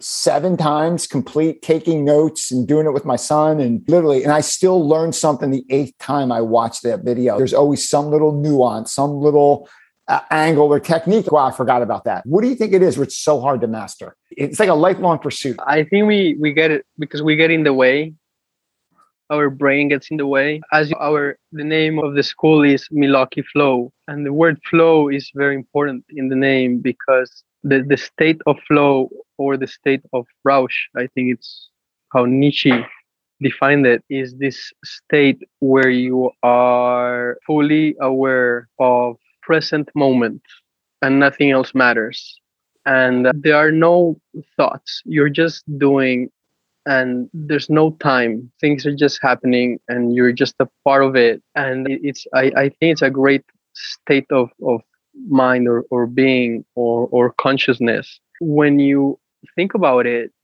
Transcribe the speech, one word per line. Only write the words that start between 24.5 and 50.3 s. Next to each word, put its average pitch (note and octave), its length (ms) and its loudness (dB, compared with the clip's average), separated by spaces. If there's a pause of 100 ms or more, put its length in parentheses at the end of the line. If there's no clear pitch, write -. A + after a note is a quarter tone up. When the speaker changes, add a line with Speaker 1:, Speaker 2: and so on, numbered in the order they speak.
Speaker 2:
flow E3 400 4
is C#3 280 -6
very C#3 180 0
important C3+ 560 -6
in C#3 180 -6
the C3 80 -2
name C3 440 0
because - 640 -2 (180)
the, C3+ 200 2
the C#3 140 0
state D#3+ 500 -2
of D3 100 2 (100)
flow C#3+ 420 2 (300)
or C#3 180 -2
the C3 120 -6
state C3+ 340 -4 (100)
of B2 140 -4 (180)
Rausch, C3+ 520 0
I B2+ 180 -6
think B2+ 180 -2
it's - 380 -14 (420)
how B2+ 120 4
Nietzsche C3+ 480 2 (680)
defined C#3 460 2
it, A#2+ 240 2
is C3 260 -8
this C3+ 360 -8 (120)
state - 560 0 (200)
where C3+ 280 2
you B2+ 420 -2 (120)
are B2 1040 0
fully D3+ 540 0
aware C3 680 0 (100)
of B2 380 0 (260)
present D#3 520 -2
moment B2+ 480 0 (580)
and C3+ 180 2
nothing C#3+ 320 2
else C3 240 0
matters. A#2+ 680 -2 (440)
And B2+ 500 2
there D3 220 2
are D3+ 160 4
no E3 480 2 (360)
thoughts. - 480 -4
You're D3+ 260 2
just D#3+ 340 -2 (140)
doing C3 520 0 (540)
and B2+ 480 -2
there's D3+ 380 -6
no D#3 220 2
time. B2 580 -2 (100)
Things D3 260 -2
are D3 80 -4
just C#3+ 280 -2
happening B2 560 0 (100)
and A#2+ 260 -2
you're B2 180 2